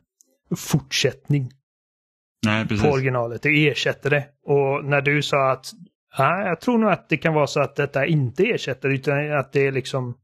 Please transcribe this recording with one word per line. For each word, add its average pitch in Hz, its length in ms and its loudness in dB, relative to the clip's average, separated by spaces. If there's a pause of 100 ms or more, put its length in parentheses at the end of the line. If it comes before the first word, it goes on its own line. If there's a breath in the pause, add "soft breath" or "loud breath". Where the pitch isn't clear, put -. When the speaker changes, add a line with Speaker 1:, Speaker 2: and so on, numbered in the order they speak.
(560)
Speaker 1:
fortsättning - 960 -2 (960)
Speaker 2:
Nej, 110 220 0
precis. 104 180 0
Speaker 1:
på 147 60 4
originalet. 127 500 -2
Det 147 280 2
ersätter 135 400 -2
det. 143 160 0 (200)
Och 143 400 0
när 143 160 0
du 143 200 2
sa 135 300 2
att, - 200 -6 (460)
ja, 170 300 0
jag 170 140 -4
tror 240 160 2
nog 208 140 4
att - 180 -2
det 160 80 2
kan 160 160 0
vara 147 140 2
så 147 140 -2
att 135 140 -4
detta 139 300 -2
inte 151 380 0
ersätter, 147 460 -2
utan 143 500 -2
att - 140 -6
det 139 140 2
är 139 40 -2
liksom 127 520 -6